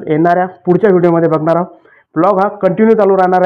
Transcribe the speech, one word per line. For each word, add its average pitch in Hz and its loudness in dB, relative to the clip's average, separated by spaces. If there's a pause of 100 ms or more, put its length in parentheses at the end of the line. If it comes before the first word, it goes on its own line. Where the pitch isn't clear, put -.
येणाऱ्या 175 0
पुढच्या 180 -2
व्हिडिओमध्ये 170 2
बघणार 156 -2
आहोत. 175 -4 (480)
ब्लॉग 185 0
हा 202 0
कंटिन्यू 202 0
चालू 196 0
राहणार 185 0